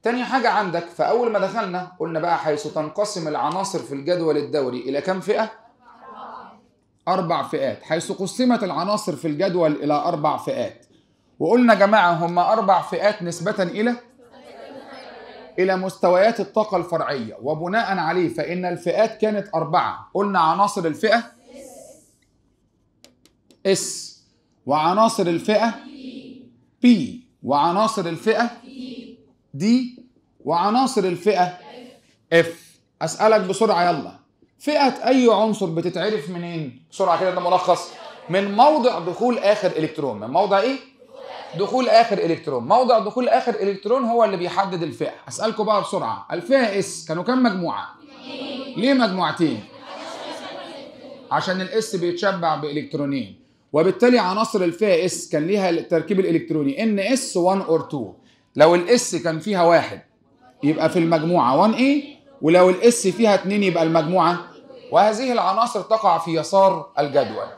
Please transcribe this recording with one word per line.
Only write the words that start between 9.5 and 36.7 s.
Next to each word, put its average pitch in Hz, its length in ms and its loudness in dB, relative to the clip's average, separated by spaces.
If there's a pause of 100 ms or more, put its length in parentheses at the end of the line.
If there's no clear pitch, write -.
إلى 147 220 -2
أربع 151 420 -2
فئات. 123 500 -6 (520)
وقلنا 226 360 4
يا 185 40 0
جماعة 196 340 4
هم 170 260 0
أربع 190 440 2
فئات 196 400 -2
نسبة 170 400 -4
إلى، 214 340 -2 (1600)
إلى 185 180 2
مستويات 190 640 2
الطاقة 208 360 -2
الفرعية، 139 640 -4
وبناء 175 560 -2
عليه 170 300 0
فإن 175 360 -6
الفئات 180 560 -2
كانت 208 340 -2
أربعة. 156 600 -2
قلنا 196 260 0
عناصر 185 440 2
الفئة 214 380 0 (2500)
اس، - 520 -4 (480)
وعناصر 180 600 2
الفئة 208 480 2 (1080)
بي، 170 440 4 (160)
وعناصر 175 640 0
الفئة 214 440 0 (1040)
دي، 240 500 0 (400)
وعناصر 190 600 2
الفئة 180 540 0 (760)
اف. - 480 0 (220)
أسألك 208 380 2
بسرعة 185 500 2
يلا، 135 280 -6 (400)
فئة 285 500 0
أي 254 220 6
عنصر 208 360 2
بتتعرف 170 640 -4
منين؟ 170 600 -10